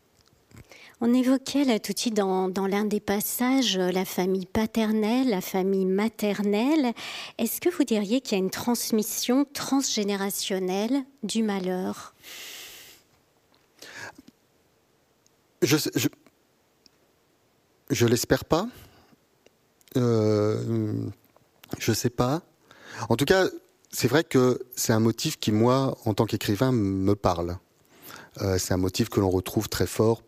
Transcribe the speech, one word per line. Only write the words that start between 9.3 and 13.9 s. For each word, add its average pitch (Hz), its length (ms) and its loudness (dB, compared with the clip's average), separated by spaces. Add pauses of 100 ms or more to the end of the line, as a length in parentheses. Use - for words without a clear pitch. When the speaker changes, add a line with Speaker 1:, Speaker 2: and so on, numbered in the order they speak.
Speaker 1:
transgénérationnelle 202 1500 -2 (180)
du 220 200 -2
malheur ? 190 720 -4 (3500)